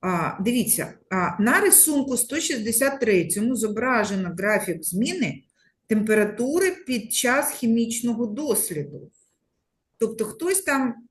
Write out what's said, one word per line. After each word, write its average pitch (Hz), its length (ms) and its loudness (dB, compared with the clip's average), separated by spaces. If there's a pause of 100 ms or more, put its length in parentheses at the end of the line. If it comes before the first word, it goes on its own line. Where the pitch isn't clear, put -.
А, 175 420 -2
дивіться, 240 500 0 (180)
а, 185 320 0
на 277 180 4
рисунку 285 560 4
сто - 240 -2
шістдесят 269 600 0
третьому 208 560 2
зображено 208 840 0
графік 190 460 -2
зміни 226 580 -2 (440)
температури 220 840 2
під 254 420 -6
час 262 400 0
хімічного 233 760 0
досліду. 202 840 -4 (880)
Тобто 220 260 -2
хтось 349 380 -2
там 269 320 0 (160)